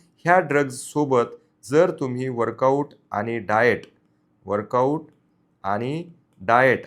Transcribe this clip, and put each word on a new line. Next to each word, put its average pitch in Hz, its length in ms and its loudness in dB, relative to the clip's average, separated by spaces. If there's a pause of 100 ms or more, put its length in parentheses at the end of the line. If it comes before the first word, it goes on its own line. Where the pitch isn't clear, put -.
(180)
ह्या 175 220 2
ड्रग्जसोबत 139 840 0 (400)
जर 160 280 4
तुम्ही 131 380 -6
वर्कआउट 127 580 0 (240)
आणि 113 280 -4
डाएट, 107 420 2 (640)
वर्कआउट 127 640 -2 (560)
आणि 131 480 -6 (300)
डाएट 117 460 4